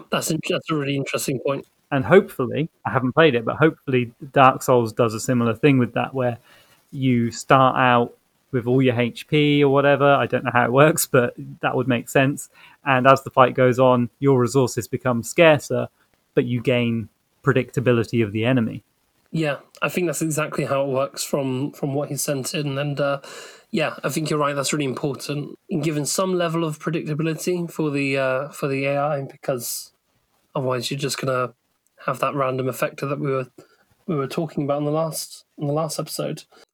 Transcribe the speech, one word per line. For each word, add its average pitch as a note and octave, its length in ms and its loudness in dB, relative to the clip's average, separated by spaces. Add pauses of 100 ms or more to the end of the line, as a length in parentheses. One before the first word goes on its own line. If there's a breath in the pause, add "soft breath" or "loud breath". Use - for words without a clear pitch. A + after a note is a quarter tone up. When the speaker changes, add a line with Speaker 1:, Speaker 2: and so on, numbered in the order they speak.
Speaker 1:
that's - 220 -2
in-, D#3 80 -2 (100)
that's F3 220 -4
a D#3+ 40 -2
really C#3+ 200 -4
interesting C3+ 500 -4
point. C#3 220 -4 (240)
Speaker 2:
And C#3 120 0
hopefully, C#3 680 2 (160)
I - 60 -4
haven't B2 220 -2
played D#3 220 6
it, A#2 100 -2
but A#2 120 -2
hopefully B2+ 540 0 (200)
Dark C3 320 6
Souls A#2+ 300 2
does A#2 200 0
a A2 60 -6
similar A#2 340 0
thing C#3 240 4
with A#2+ 160 2
that, A#2+ 200 -4
where B2 260 -4 (520 soft breath)
you B2+ 380 0
start C3 480 2
out A#2+ 400 2 (340)
with A#2+ 160 -2
all C3 160 4
your A#2+ 160 2
H A#2+ 280 -4
P D3 360 2
or C#3 100 4
whatever. C#3 320 4
I C3+ 220 4
don't B2 160 -2
know B2 100 -4
how A#2+ 100 4
it A#2+ 80 0
works, D3 360 4
but B2 260 2 (280)
that B2+ 140 -2
would B2+ 120 -2
make B2 200 -2
sense. C#3 420 0 (360 soft breath)
And C3 220 4
as C3+ 160 6
the B2+ 80 -12
fight B2+ 240 4
goes B2+ 240 4
on, B2+ 400 4
your C#3 200 4
resources A#2+ 480 0
become B2 360 -2
scarcer, C3+ 640 4 (480)
but C#3 100 2
you B2 160 -4
gain A#2 480 0 (340)
predictability A#2+ 800 2
of G#2 80 -2
the A2 140 -2
enemy. A2+ 380 0 (500)
Speaker 1:
Yeah, D3+ 240 -2 (240)
I D3+ 80 -2
think F3+ 180 -2
that's D3+ 140 -4
exactly D3+ 440 -4
how C3+ 200 -2
it C#3+ 40 -4
works C3+ 340 -4
from, C3+ 480 -4
from C#3 240 -6
what C#3+ 140 -4
he C#3+ 80 -6
sent C3 360 -4
in. D3 240 -6
And, C#3+ 240 -4
uh, C#3 180 -2 (520 loud breath)
yeah, D3+ 320 -2
I F3 60 -2
think D3+ 200 -4
you're D#3 80 -2
right. C#3+ 180 0
That's C#3 160 -4
really D3 140 -2
important C#3 720 -6 (100)
in F3 140 -4
giving D3 240 -2
some F#3+ 300 -2
level E3+ 280 -2
of D#3 140 -6
predictability D#3+ 920 -4
for D#3+ 200 -4
the, C#3 260 -2
uh, C3+ 340 -2
for D3 180 -8
the C3+ 180 -2
A C#3 140 -2
I, C#3+ 240 -2
because - 680 -8 (600)
otherwise B2+ 380 -4
you're C#3+ 80 -6
just C#3 180 -4
gonna B2+ 360 -4 (520)
have C3 140 -4
that C3+ 160 -2
random C3 320 -2
effector C#3 420 -6
that C#3+ 100 -6
we D3 120 -4
were, C3 160 -4 (580 soft breath)
we E3+ 100 -4
were C3+ 120 -4
talking D#3 380 -6
about C#3+ 120 -2
in D3 80 -2
the D3 60 -2
last, D#3 540 -6 (120)
in - 80 -6
the C#3+ 80 -2
last D3+ 240 -4
episode. D#3 460 -8 (300 soft breath)